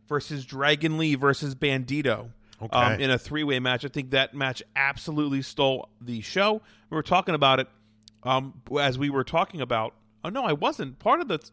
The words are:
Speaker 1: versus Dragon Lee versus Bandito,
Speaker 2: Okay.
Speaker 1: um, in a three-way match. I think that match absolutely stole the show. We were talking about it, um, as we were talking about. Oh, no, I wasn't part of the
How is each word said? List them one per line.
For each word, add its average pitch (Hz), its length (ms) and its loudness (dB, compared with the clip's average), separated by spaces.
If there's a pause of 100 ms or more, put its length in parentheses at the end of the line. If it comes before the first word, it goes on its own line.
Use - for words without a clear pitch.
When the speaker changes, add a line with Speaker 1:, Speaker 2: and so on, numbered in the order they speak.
Speaker 1:
versus 143 380 -4
Dragon 147 520 0
Lee 156 180 2
versus 139 400 0
Bandito, 131 760 0 (320)
Speaker 2:
Okay. 113 160 -2
Speaker 1:
um, 120 240 4
in 135 100 2
a 127 60 4
three-way 147 420 -2
match. 127 240 0
I 143 40 -6
think 131 240 -8
that 135 220 2
match 135 280 -4 (140)
absolutely 139 680 0
stole 135 480 0 (100)
the 120 220 -8
show. 214 400 0 (280)
We 160 60 -8
were 156 80 -2
talking 185 320 2
about 135 240 6
it, 131 80 -2 (560)
um, 131 380 -2 (180)
as 135 180 2
we 143 120 0
were 135 140 0
talking 165 380 -2
about. 117 340 -2 (280)
Oh, 156 60 -6
no, 247 140 -4
I 180 100 2
wasn't 147 460 -2
part 269 220 4
of 311 60 -6
the 170 120 -2 (140)